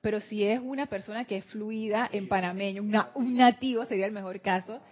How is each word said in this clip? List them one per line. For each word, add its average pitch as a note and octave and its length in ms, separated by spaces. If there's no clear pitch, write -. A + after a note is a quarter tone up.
pero G#3+ 180
si G#3 240
es A3+ 200
una C4+ 220
persona G#3+ 400
que G3 120
es G3 80
fluida G#3+ 680
en G3 160
panameño, F#3+ 560
una, G#3 320
un B3+ 200
nativo B3 500
sería F#3+ 200
el G#3+ 60
mejor G3 300
caso, G3 380